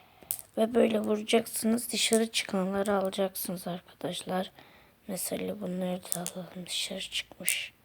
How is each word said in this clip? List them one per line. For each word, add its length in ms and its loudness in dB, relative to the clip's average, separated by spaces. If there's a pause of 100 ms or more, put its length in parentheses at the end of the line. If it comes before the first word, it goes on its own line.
(580)
Ve 160 4
böyle 260 6
vuracaksınız. 920 2
Dışarı 340 4
çıkanları 680 0
alacaksınız 760 -2
arkadaşlar. 840 -4 (560)
Mesela 520 -4
bunları 420 -2
da 180 -2
alalım. 460 -8
Dışarı 340 -4
çıkmış. 720 -4 (120)